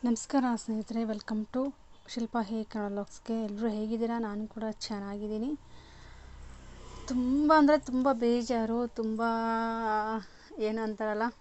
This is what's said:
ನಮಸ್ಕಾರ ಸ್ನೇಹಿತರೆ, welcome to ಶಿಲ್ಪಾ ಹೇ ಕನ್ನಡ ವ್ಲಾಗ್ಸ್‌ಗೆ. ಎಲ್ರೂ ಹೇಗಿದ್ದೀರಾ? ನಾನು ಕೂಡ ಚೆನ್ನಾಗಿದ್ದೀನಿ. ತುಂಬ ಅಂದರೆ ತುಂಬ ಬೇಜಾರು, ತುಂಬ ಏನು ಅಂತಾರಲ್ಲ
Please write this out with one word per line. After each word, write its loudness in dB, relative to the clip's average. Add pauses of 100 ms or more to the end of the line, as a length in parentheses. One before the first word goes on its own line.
ನಮಸ್ಕಾರ 2 (120)
ಸ್ನೇಹಿತರೆ, -2
welcome -2
to 0 (360)
ಶಿಲ್ಪಾ -2
ಹೇ -2
ಕನ್ನಡ -4
ವ್ಲಾಗ್ಸ್‌ಗೆ. -4
ಎಲ್ರೂ -2
ಹೇಗಿದ್ದೀರಾ? -2
ನಾನು -4
ಕೂಡ -8
ಚೆನ್ನಾಗಿದ್ದೀನಿ. -4 (1500)
ತುಂಬ 4
ಅಂದರೆ 10
ತುಂಬ 2
ಬೇಜಾರು, 2
ತುಂಬ -2 (1400)
ಏನು 0
ಅಂತಾರಲ್ಲ -2 (180)